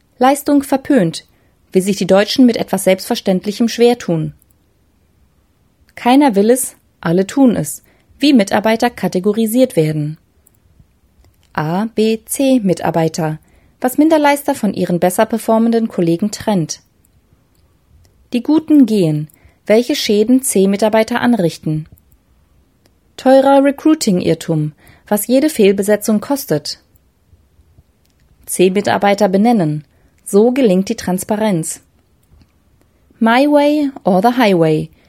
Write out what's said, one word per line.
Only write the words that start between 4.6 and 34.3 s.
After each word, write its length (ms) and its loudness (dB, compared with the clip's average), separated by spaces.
Keiner 400 2
will 140 2
es, 260 -2
alle 260 0
tun 300 2
es. 260 -8
Wie 120 2
Mitarbeiter 580 0
kategorisiert 840 -2
werden. 440 -2
A, 340 -6
B, 400 -2
C 340 -2
Mitarbeiter. 800 -4
Was 140 -4
Minderleister 560 0
von 200 -4
ihren 260 -4
besser 260 0
performenden 600 0
Kollegen 420 -2
trennt. 520 -4
Die 120 -4
Guten 420 4
gehen. 400 0
Welche 300 2
Schäden 440 2
C-Mitarbeiter 800 0
anrichten. 680 -2
Teurer 480 4
Recruiting-Irrtum. 1080 -2
Was 180 -2
jede 240 2
Fehlbesetzung 720 0
kostet. 580 -6
C-Mitarbeiter 840 0
benennen. 540 0
So 280 2
gelingt 360 2
die 60 -4
Transparenz. 840 -4
My 320 4
Way 400 2
or 180 2
the 180 2